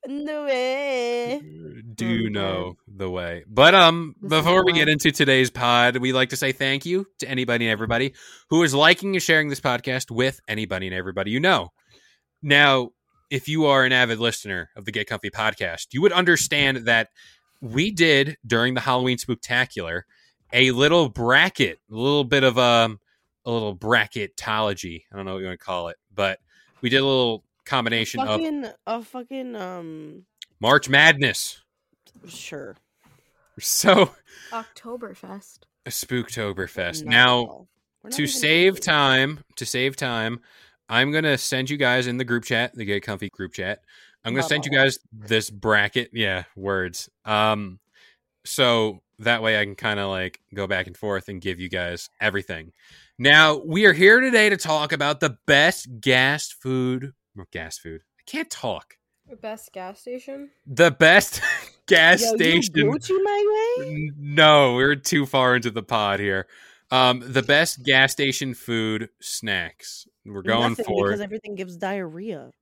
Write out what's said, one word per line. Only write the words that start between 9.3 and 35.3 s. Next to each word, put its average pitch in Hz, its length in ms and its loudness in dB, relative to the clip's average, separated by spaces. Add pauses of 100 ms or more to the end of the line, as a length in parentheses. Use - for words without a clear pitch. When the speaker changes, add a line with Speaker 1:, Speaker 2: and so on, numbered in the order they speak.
Speaker 2:
this 135 100 -8
podcast 127 500 -4
with 123 380 -2
anybody 98 400 -6
and 90 80 -8
everybody 92 340 -6
you 117 100 -2
know. 147 320 0 (720)
Now, 139 500 4 (380)
if 135 180 -6
you 156 180 0
are 135 200 4
an 127 60 2
avid 123 260 2
listener 107 580 -6
of 101 100 -16
the 113 60 -10
Get 104 140 -4
Comfy 104 240 -8
podcast, 107 640 -4
you 131 100 -4
would 190 120 4
understand 151 640 2 (100)
that 113 220 2 (520)
we 139 300 -2
did, 156 540 2
during 117 280 2
the 123 80 -4
Halloween 127 360 0
Spooktacular, 113 840 -4 (500)
a 127 200 4
little 147 380 2
bracket, 123 680 0 (120)
a 110 40 -14
little 139 280 0
bit 135 200 0
of, 127 140 2
um, 117 420 2 (460)
a 120 60 -6
little 110 240 -4
bracketology. 107 1400 -4
I 98 40 -18
don't 98 100 -12
know 95 80 -10
what 95 80 -8
you 95 40 -8
wanna 92 120 -10
call 87 320 -8
it, 82 80 -16 (160)
but 98 260 -2 (420)
we 123 80 -2
did 135 80 2
a 135 80 2
little 127 380 0 (200)
combination 117 560 -2
of 262 80 -2
Speaker 1:
Fucking, 285 380 -4 (220)
a 226 160 -6
fucking, 254 520 -12
um, 170 680 -14 (340)
Speaker 2:
March 131 300 2
Madness. 139 720 2 (680)
Speaker 1:
Sure. - 480 -16 (840)
Speaker 2:
So - 520 4 (400)
Speaker 3:
Oktoberfest. 220 1080 -16 (280)